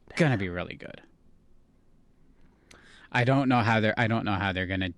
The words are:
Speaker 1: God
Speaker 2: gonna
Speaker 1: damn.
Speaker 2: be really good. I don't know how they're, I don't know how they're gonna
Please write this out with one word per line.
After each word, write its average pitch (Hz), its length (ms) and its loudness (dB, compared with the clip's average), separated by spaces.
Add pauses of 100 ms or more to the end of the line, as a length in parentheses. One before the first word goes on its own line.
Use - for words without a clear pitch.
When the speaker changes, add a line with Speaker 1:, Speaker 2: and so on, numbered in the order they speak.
(100)
Speaker 1:
God - 60 -12
Speaker 2:
gonna 160 140 2
Speaker 1:
damn. 120 80 0
Speaker 2:
be 95 100 -4
really 87 280 -8
good. - 260 -16 (2000)
I 120 100 2
don't 135 240 2
know 123 120 4
how 113 200 2
they're, 107 180 2
I 120 80 2
don't 113 180 -2
know 101 100 -2
how 98 180 -2
they're 92 140 -2
gonna 92 320 -4